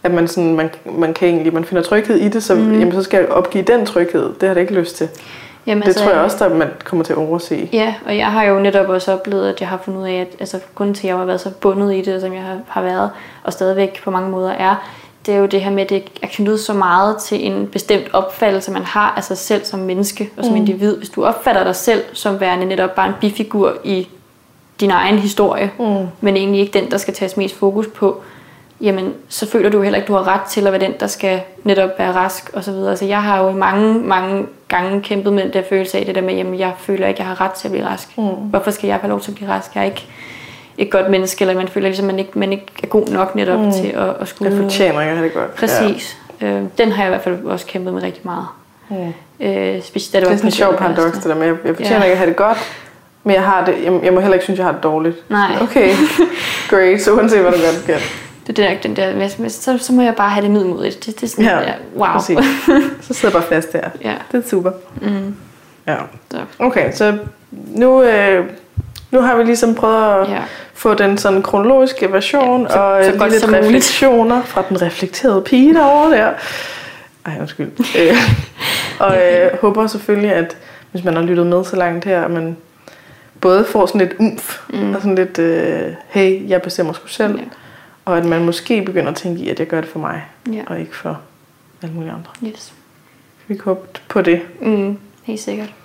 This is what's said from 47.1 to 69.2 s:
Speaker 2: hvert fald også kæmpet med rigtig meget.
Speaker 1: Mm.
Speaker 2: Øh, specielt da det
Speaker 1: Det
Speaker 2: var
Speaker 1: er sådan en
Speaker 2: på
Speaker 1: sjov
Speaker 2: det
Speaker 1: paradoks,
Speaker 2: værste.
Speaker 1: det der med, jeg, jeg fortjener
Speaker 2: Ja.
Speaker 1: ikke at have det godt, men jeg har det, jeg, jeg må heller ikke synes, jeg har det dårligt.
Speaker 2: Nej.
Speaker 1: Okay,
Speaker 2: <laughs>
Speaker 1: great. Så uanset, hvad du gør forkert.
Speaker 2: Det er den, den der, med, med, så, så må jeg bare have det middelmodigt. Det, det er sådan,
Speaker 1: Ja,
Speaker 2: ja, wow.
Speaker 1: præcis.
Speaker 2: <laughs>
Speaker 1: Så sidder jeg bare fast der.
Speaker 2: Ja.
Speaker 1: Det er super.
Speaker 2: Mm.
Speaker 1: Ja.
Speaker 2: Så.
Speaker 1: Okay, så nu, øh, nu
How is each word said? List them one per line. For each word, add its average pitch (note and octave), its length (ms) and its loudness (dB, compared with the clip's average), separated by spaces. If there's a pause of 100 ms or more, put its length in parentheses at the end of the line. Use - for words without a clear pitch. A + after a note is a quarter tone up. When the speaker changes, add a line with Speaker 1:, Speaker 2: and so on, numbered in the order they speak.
Speaker 2:
hvert F#3+ 120 -2
fald F3+ 220 -4
også F#3 200 -6
kæmpet F#3 280 -8
med F#3 100 -6
rigtig F#3 220 -8
meget. F3+ 200 -8 (440)
Speaker 1:
Mm. G3+ 60 -8 (520)
Speaker 2:
Øh, G3 340 -2
specielt - 320 -8
da G3 60 4
det - 20 4
Speaker 1:
Det F#3 80 4
Speaker 2:
var - 40 4
Speaker 1:
er G#3 40 2
sådan G#3 100 0
en - 40 2
Speaker 2:
på - 40 -4
Speaker 1:
sjov F#3+ 160 4
Speaker 2:
det F#3 80 0
Speaker 1:
paradoks, E3+ 240 0
Speaker 2:
værste. E3+ 140 0 (120)
Speaker 1:
det - 0 -
der D#3 60 0
med, D#3+ 120 0
jeg, E3 80 2 (100)
jeg E3 100 -2
fortjener G#3+ 240 0
Speaker 2:
Ja. G3 40 4
Speaker 1:
ikke F#3 80 4
at F#3 60 4
have F#3 120 2
det F3 80 0
godt, A3 200 2 (640)
men G3+ 120 2
jeg F#3+ 80 4
har F#3+ 220 2
det, F3+ 180 2
jeg, F3+ 200 2
jeg F#3 100 4
må F#3 60 4
heller G3 140 4
ikke F#3 100 2
synes, F#3+ 140 -2
jeg F#3 80 -2
har E3 80 0
det - 100 -6
dårligt. D#3+ 460 -2
Speaker 2:
Nej. G3+ 200 2 (120)
Speaker 1:
Okay, A3+ 280 4 (420)
Speaker 2:
<laughs> - 380 -8
Speaker 1:
great. F#3+ 320 4
Så G3+ 120 4
uanset, A3 280 4
hvad F3+ 100 4
du F3 60 4
gør E3 220 4
forkert. D#3 220 -2 (460)
Speaker 2:
Det G#3+ 120 -2
er G3+ 100 4
den, G3 140 -2
den G#3+ 120 -4
der, F#3+ 200 -2
med, G3 220 -2
med, A3+ 120 -6
så, B3 280 -2
så B3 160 -2
må B3 80 4
jeg A#3 140 2
bare G3+ 140 2
have G#3 140 2
det G#3 80 2
middelmodigt. F#3+ 540 0
Det, A3 100 -10
det - 80 -8
er A#3+ 40 -6
sådan, A3 180 0
Speaker 1:
Ja, F#3 140 4
Speaker 2:
ja, - 140 -2 (220)
wow. G3+ 120 2
Speaker 1:
præcis. E3+ 300 2 (360)
Speaker 2:
<laughs> C#4 340 2
Speaker 1:
Så B3+ 60 -6
sidder A#3 140 0
jeg F#3 140 4
bare E3+ 80 -6
fast D#3+ 240 0
der. E3 160 -4 (140)
Speaker 2:
Ja. G#2+ 100 -2 (180)
Speaker 1:
Det A#3+ 140 0
er - 40 -12
super. F#3 220 0 (300)
Speaker 2:
Mm. G3+ 340 -4 (520)
Speaker 1:
Ja. D#3 80 -2 (360)
Speaker 2:
Så. - 60 -10 (220)
Speaker 1:
Okay, B3+ 340 0
så G#3 240 2 (340)
nu, B3+ 520 4
øh, G3+ 420 4 (640)
nu B3+ 100 6